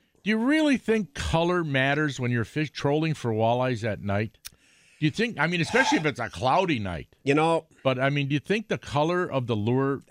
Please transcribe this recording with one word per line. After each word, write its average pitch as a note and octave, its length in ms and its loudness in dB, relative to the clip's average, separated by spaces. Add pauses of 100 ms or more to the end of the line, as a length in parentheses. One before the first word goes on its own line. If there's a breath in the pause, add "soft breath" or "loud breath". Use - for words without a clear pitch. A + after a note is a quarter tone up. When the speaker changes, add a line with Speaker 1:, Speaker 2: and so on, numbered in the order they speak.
(220)
Speaker 1:
do G3 100 -2
you A3 60 2
really C#4+ 380 2
think A3 380 -2
color E3+ 500 0
matters C#3 560 0
when B2 100 -2
you're A#2+ 140 0
fish D3+ 280 -4
trolling D#3 420 0
for A#2+ 180 -4
walleyes A#2 540 0
at G#2 160 -4
night? G2+ 360 -2 (600 soft breath)
Do D3+ 80 0
you D3+ 60 2
think, A3 260 -4
I D3 100 2
mean, F3 120 -2
especially C4+ 380 2
if D#3 80 -2
it's C3 160 -2
a A2 80 -6
cloudy D3+ 500 0
night. F2 300 -8 (160)
Speaker 2:
You C3+ 80 2
know, D#3+ 320 2 (180)
Speaker 1:
But, C3 160 0
I C3+ 100 0
mean, C#3+ 200 -2
do C#3 40 0
you C#3+ 60 0
think G#3 300 -4
the E3 80 -2
color E3 520 0
of C3 160 -2
the A#2 100 -2
lure B2+ 560 0